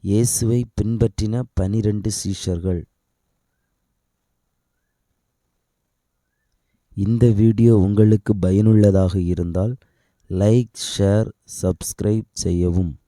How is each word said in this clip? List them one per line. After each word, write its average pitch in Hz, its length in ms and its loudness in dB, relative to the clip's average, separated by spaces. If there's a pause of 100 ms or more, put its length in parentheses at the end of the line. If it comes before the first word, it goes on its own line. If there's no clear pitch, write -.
இயேசுவை 117 640 -2 (160)
பின்பற்றின 110 600 -2 (120)
பன்னிரண்டு 107 560 -2 (140)
சீஷர்கள். 90 600 -4 (4000)
இந்த 113 360 0
வீடியோ 113 460 4
உங்களுக்கு 107 600 2
பயனுள்ளதாக 98 840 2
இருந்தால் 87 560 -4 (520)
லைக், 107 440 0 (260)
ஷேர், 101 320 0 (320)
சப்ஸ்கிரைப் 104 680 -4
செய்யவும். 87 760 -2